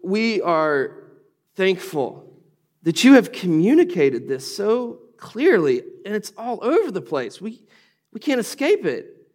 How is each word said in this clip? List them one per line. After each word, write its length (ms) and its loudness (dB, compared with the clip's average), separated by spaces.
we 400 -2
are 500 0
thankful 760 -4
that 200 0
you 120 8
have 180 6
communicated 960 2
this 260 -8
so 440 -2
clearly, 640 2
and 100 -8
it's 220 -8
all 260 -8
over 280 0
the 100 -6
place. 400 -8
We, 220 -14
we 80 -14
can't 200 -2
escape 440 -2
it. 500 -8